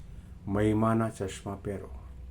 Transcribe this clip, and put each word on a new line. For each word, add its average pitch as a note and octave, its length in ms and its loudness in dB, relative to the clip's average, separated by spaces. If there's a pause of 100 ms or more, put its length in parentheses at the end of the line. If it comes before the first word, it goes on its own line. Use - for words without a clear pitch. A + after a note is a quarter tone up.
(480)
મહિમાના G#2+ 640 6
ચશ્મા G2 540 -4
પહેરો, G2+ 260 -4 (420)